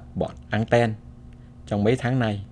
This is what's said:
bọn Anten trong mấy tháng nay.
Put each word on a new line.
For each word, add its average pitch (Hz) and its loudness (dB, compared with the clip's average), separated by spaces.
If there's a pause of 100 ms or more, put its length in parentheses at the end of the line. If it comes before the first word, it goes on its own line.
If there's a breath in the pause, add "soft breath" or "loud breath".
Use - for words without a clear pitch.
(160)
bọn 87 -2 (180)
Anten 113 2 (720 loud breath)
trong 202 0
mấy 165 6
tháng 127 0
nay. 104 -2